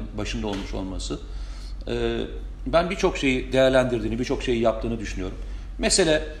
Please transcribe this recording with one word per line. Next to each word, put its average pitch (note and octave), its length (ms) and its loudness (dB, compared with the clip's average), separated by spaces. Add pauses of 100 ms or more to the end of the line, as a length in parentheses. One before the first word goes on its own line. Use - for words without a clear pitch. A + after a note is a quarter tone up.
(180)
başında A2 300 -2
olmuş G2+ 260 -4
olması. F#2+ 460 -4 (680)
E, A#2 300 0 (480)
ben E3 240 4
birçok F#3+ 280 0
şeyi B2+ 360 0
değerlendirdiğini, B2 640 4
birçok B2+ 240 -2
şeyi A#2 180 2
yaptığını A2+ 380 2
düşünüyorum. F#2+ 380 -6 (400)
Mesele D#3+ 460 4 (180)